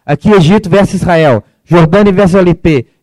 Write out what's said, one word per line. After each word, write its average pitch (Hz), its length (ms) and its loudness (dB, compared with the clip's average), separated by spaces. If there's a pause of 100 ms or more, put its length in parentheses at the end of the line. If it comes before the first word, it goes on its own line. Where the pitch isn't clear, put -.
Aqui, 147 260 -4
Egito 196 380 0
versus 196 260 0
Israel. 160 480 0 (200)
Jordânia 175 480 0
versus 185 240 0
L 180 180 2
P. 151 320 -4 (180)